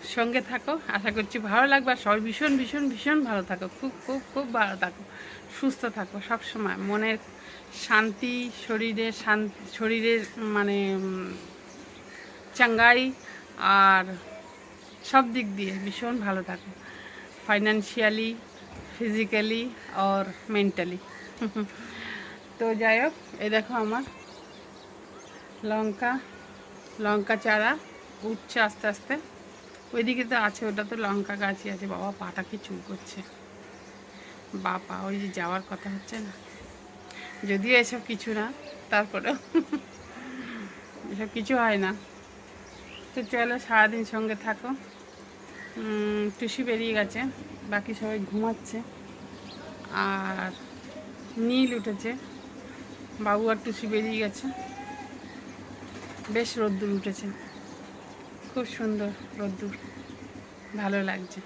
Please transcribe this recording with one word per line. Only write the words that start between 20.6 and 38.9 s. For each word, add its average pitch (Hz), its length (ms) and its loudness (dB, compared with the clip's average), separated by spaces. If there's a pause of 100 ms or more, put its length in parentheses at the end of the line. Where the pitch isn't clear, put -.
<laughs> - 1160 -6
তো 226 80 0 (160)
যাই 220 200 8
হোক, 311 120 4 (300)
এই 214 120 2
দেখো 220 180 4 (100)
আমার 220 200 0 (1700)
লঙ্কা, 214 420 2 (960)
লঙ্কা 208 300 4 (100)
চারা 214 260 6 (520)
উঠছে 220 340 -4 (100)
আস্তে 208 260 -6
আস্তে। - 200 -4 (800)
ওইদিকে 240 380 4
তো 254 40 4 (120)
আছে, 202 220 -2
ওটা 208 200 0
তো 233 60 -2 (100)
লঙ্কা 202 300 2
গাছই 196 380 0
আছে। 190 200 -6
বাবা, 185 160 -2 (100)
পাটা 185 300 -6
কি 214 160 -6
চুল 185 220 -8
করছে। - 320 -10 (1500)
বাবা, 185 280 -2 (120)
ওই 196 140 -2
যে 202 60 -4 (120)
যাওয়ার 180 300 -2
কথা - 260 -8
হচ্ছে 196 200 -10 (100)
না, 196 60 -10 (1160)
যদিও 202 240 4 (100)
এসব 240 260 -2
কিছু 226 200 -2 (100)
না, 214 60 2 (440)
তারপরেও 208 460 2 (880)